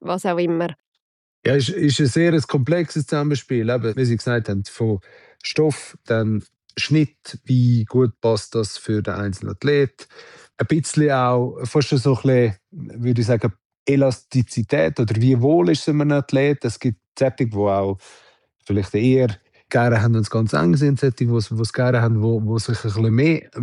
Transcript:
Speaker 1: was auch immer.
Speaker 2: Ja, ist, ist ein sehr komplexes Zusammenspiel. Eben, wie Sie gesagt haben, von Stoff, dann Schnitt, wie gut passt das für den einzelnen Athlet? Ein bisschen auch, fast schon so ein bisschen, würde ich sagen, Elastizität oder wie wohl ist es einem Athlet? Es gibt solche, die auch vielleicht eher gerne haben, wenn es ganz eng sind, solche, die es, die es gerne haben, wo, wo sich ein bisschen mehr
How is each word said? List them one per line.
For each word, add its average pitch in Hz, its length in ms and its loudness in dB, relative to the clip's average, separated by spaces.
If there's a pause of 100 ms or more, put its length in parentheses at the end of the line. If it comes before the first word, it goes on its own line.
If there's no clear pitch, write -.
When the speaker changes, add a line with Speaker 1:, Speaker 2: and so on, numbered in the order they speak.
Speaker 1:
was 180 240 -6
auch 175 140 0
immer. 170 300 0 (760)
Speaker 2:
Ja, 131 100 2
ist, 139 160 0
ist 156 300 0
ein 151 60 4
sehr 165 360 2
komplexes 151 640 -2
Zusammenspiel. 147 640 -2
Eben, 117 280 -2
wie 131 80 0
Sie 120 120 2
gesagt 117 320 -2
haben, 101 160 -4
von 110 360 -4 (420)
Stoff, - 640 -4
dann 110 380 -2 (340)
Schnitt, - 640 -2
wie 123 400 2
gut 127 360 0
passt 113 340 -2
das 110 240 -4
für 107 240 -4
den 95 120 -6
einzelnen 101 380 -6
Athlet? 139 540 -2 (500)
Ein - 100 -4
bisschen 147 440 0
auch, 123 540 0
fast 139 240 0
schon 147 100 0
so 131 180 2
ein - 60 -10
bisschen, 123 340 2 (140)
würde 120 500 -4
ich 110 60 0
sagen, 113 260 0 (380)
Elastizität 139 1080 0
oder 110 160 -2
wie 123 240 2
wohl 165 300 4
ist 156 120 0
es - 60 -4
einem 147 240 0
Athlet? 143 520 0
Es 117 140 -6
gibt 123 220 -4 (180)
solche, 131 280 0
die 107 100 -8
auch 98 420 0 (680)
vielleicht 101 300 -2
eher 127 420 2 (320)
gerne 117 340 2
haben, 117 120 2
wenn 110 80 2
es 107 80 -4
ganz 113 220 0
eng 165 240 2
sind, 143 240 2
solche, 131 160 0
die - 80 -2
es, 117 240 0
die 113 120 -4
es 110 120 -4
gerne 123 280 0
haben, 113 220 2
wo, 113 220 0
wo 110 140 -2
sich 110 260 -4
ein 110 60 -2
bisschen 110 240 0
mehr 151 280 2 (200)